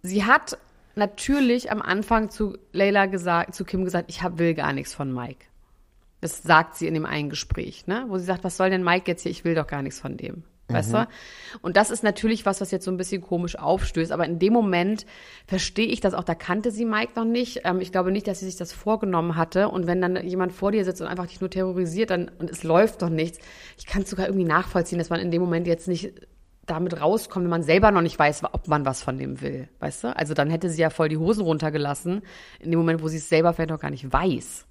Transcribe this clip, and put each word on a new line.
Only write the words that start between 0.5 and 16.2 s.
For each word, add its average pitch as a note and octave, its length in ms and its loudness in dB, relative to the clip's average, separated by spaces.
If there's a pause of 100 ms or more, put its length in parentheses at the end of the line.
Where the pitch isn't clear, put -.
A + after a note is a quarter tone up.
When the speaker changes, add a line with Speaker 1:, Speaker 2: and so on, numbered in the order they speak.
Speaker 1:
natürlich B3 760 2
am G#3+ 100 -4
Anfang G#3+ 480 0
zu - 280 -4 (140)
Layla G3 360 4
gesagt, F3 480 -2
zu F#3 100 -6
Kim F#3 180 -2
gesagt, F3+ 260 -2
„Ich - 140 -8
hab, F3 160 -4
will E3+ 140 4
gar D3 200 0
nichts C3+ 200 -6
von C3+ 200 -6
Mike.“ B2 320 -10 (760)
Das - 220 -10
sagt E3 320 6
sie E3 120 -4
in D#3+ 60 -2
dem D#3 120 -2
einen D3 240 -4
Gespräch, - 580 -8
ne? A#3 200 -2
Wo F#3+ 100 -4
sie F3+ 80 -4
sagt, F3+ 180 -2
„Was F3+ 140 -4
soll F#3+ 120 4
denn F#3 140 2
Mike F3+ 280 2
jetzt E3+ 120 -4
hier? - 80 -2
Ich - 140 -12
will E3+ 100 4
doch D3+ 120 0
gar C#3+ 140 -6
nichts - 180 -8
von - 180 -8
dem.“ - 260 -10 (280)
Weißt G2+ 200 2
Speaker 2:
Mhm. - 20 2
Speaker 1:
du? A3 140 2 (560)
Und F3 140 2
das G#3+ 120 6
ist A3+ 140 -4
natürlich A3 420 0
was, G3 160 0
was F#3+ 100 -6
jetzt F#3 140 -4
so F#3 60 -2
ein F#3 60 -2
bisschen F#3 260 -4
komisch F3 340 -4
aufstößt. E3 540 0
Aber E3 140 0
in E3+ 120 -4
dem G3 160 4
Moment G3+ 540 2 (400)
verstehe - 400 -2
ich - 120 -2
das F#3+ 140 0
auch. F3+ 100 -4